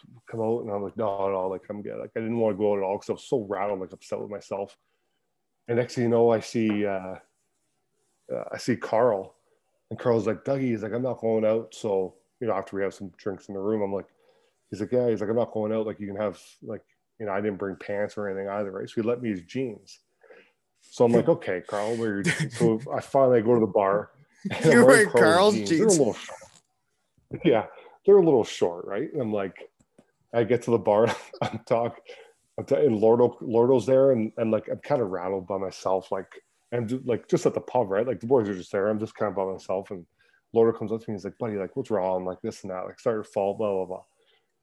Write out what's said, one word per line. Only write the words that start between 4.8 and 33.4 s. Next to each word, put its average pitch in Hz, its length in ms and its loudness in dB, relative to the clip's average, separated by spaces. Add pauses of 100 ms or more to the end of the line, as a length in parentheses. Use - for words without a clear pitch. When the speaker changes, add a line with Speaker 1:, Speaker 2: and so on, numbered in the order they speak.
Speaker 1:
And 120 100 0
next 123 180 -2
thing 123 100 0
you 117 60 2
know, 117 200 6
I 110 100 2
see, 107 440 -2
uh, 95 320 -6 (1120)
uh, 57 200 -6
I - 60 -8
see - 200 -2
Carl, 110 580 0 (540)
and 110 100 -12
Carl's 113 280 2
like, 104 180 -4
"Dougie," 139 160 -2
he's 113 220 -2
like, 107 100 -6
"I'm 120 80 -4
not 120 180 -4
going 110 260 0
out." 113 280 0
So, 95 420 -2 (240)
you 117 80 -6
know, 104 60 -2
after 98 240 -6
we 98 60 -2
have 95 100 -4
some 98 240 -14
drinks - 300 -10
in 101 80 -12
the 98 60 -6
room, 107 200 -2
I'm 98 120 -4
like, 92 140 -6 (600)
he's 95 120 -10
like, 104 100 -4
"Yeah," 123 180 2
he's 104 120 -2
like, 104 80 -4
"I'm 113 60 -2
not 117 180 0
going 107 200 -2
out. 110 140 -2
Like, 101 120 -10
you 104 80 -10
can 98 100 -10
have, 101 240 -4 (200)
like," 110 220 -12 (360)
you 110 60 -8
know, 98 80 -4
I 101 80 -2
didn't 104 180 -2
bring 98 180 -6
pants 101 400 -6
or 104 120 -6
anything 98 200 -6
either, 101 220 -6
right? 107 180 -10
So 120 120 -6
he 107 60 -2
let 120 140 -4
me 113 100 -4
his 90 120 -6
jeans. 120 580 -10 (880)
So - 160 2
I'm 117 80 4
like, 120 160 4
Speaker 2:
<laughs> - 0 -
Speaker 1:
"Okay, 104 320 -2
Carl, 107 360 -6
where 113 140 -4
are 101 60 -4
your 98 80 -4
jeans?" 147 320 -4
So 113 260 2 (100)
I 127 80 -4
finally 127 400 4
go 120 140 4
to 113 60 4
the 110 60 2
bar, 101 440 0 (400)
and 160 200 4
I'm 240 100 8
Speaker 2:
You're 240 40 10
Speaker 1:
wearing 233 280 8
Speaker 2:
wearing - 20 -
Carl's 196 480 6 (140)
Speaker 1:
They're 220 120 4
a 190 40 6
Speaker 2:
jeans. 165 40 4
Speaker 1:
little 117 160 2
short. - 260 -14 (1040)
Yeah, 113 240 4 (380)
they're 202 120 10
a 185 60 8
little 135 200 6
short, 87 420 -4
right? 101 260 -6
And 147 100 -6
I'm 110 120 -4
like, 98 380 -6 (640)
I 117 100 2
get 117 200 2
to 123 80 -2
the 113 80 4
bar, 107 280 4 (200)
<laughs> - 140 -12
I'm 117 240 -6
talk-, 117 360 -2 (560)
I'm - 80 -10
ta-, 139 120 2
and 139 220 4
Lordo, 120 420 6